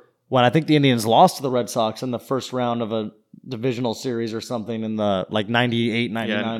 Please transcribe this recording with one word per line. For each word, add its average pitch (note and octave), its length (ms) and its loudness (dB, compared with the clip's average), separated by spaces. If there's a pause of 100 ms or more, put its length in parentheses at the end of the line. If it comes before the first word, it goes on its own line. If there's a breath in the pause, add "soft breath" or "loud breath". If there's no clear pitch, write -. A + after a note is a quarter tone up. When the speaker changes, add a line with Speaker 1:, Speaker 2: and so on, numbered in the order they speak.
(300 soft breath)
Speaker 1:
when B2+ 160 4
I B2 40 6
think D3+ 180 2
the D#3 100 6
Indians B2+ 280 4
lost B2+ 320 6
to - 60 -14
the C3+ 60 -2
Red A#2+ 200 -2
Sox A2 340 -2
in B2+ 80 -4
the A#2 80 -4
first B2+ 340 -6
round A#2+ 280 -2
of A2 120 -6
a G#2+ 180 -4 (340)
divisional A#2+ 480 -2
series A#2 400 -4
or A2+ 60 -4
something A2 460 -6
in A2 100 -4
the, G2+ 340 0
like, G#2+ 200 -4
ninety-eight, A#2 600 0
ninety-nine A2 360 -4
Speaker 2:
Yeah, A2+ 100 -6
I - 40 -6